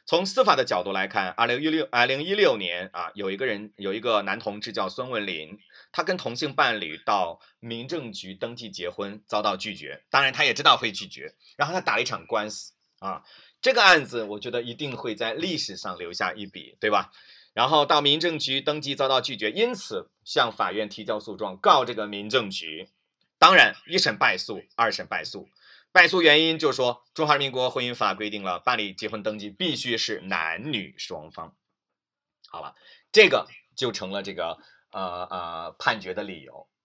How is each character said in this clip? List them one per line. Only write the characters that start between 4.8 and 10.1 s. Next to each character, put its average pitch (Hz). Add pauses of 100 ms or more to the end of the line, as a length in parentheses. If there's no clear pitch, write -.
孙 127
文 113
林， 85 (320)
他 170
跟 160
同 120
性 139
伴 120
侣 80
到 92 (220)
民 117
政 135
局 95
登 117
记 117
结 90
婚， 101
遭 107
到 104
拒 95
绝。 71